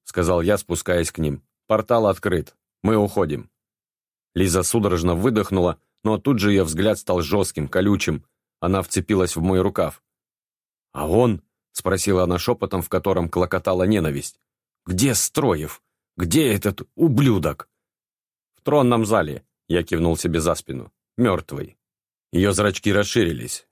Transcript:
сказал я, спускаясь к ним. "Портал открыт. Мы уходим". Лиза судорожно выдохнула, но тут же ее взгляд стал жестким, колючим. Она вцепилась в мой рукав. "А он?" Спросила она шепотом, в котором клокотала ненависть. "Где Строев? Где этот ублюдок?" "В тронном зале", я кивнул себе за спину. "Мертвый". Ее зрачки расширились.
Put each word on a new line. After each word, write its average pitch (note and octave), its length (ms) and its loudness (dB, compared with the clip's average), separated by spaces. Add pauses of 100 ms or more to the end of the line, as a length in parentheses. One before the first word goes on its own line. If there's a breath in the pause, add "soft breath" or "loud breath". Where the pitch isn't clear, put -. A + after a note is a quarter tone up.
сказал F2 360 0
я, G2 160 2
спускаясь F2 560 -4
к - 60 -12
ним. D2 240 -4 (240)
"Портал A2 400 2
открыт. F#2+ 500 -2 (260)
Мы A2 140 2
уходим". F#2 540 -2 (840)
Лиза F2+ 280 2
судорожно F2+ 520 0
выдохнула, F#2+ 640 0 (240)
но G#2+ 160 0
тут C3+ 200 0
же G#2 140 2
ее G2 120 4
взгляд F2+ 340 0
стал F2+ 220 -2
жестким, E2 480 -2
колючим. F#2 560 0 (360)
Она F#2 220 0
вцепилась F#2 540 -2
в E2 60 -2
мой F#2 180 2
рукав. F#2 420 -2 (880)
"А C#2+ 160 -6
он?" G#2+ 340 2 (320)
Спросила F#2 480 0
она F2 160 0
шепотом, G2 420 -2
в F2 80 -8
котором F2+ 400 -2
клокотала F2+ 540 -2
ненависть. E2+ 580 -2 (460)
"Где G#2+ 280 0
Строев? F#2 680 -2 (340)
Где A2 380 2
этот G2+ 400 -4
ублюдок?" A2 760 2 (840)
"В - 80 -20
тронном B2 420 4
зале", F2+ 400 0 (240)
я E2+ 140 2
кивнул E2 340 0
себе E2 240 -2
за D#2+ 140 0
спину. C2 380 -10 (260)
"Мертвый". F2+ 580 -2 (560)
Ее F#2+ 200 2
зрачки G2+ 400 0
расширились. F2+ 800 -2